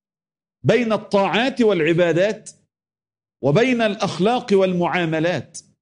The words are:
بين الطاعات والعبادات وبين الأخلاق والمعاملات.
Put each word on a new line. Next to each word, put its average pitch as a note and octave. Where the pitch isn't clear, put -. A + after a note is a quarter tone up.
بين A3
الطاعات G#3
والعبادات F3
وبين A#3
الأخلاق G#3
والمعاملات. F3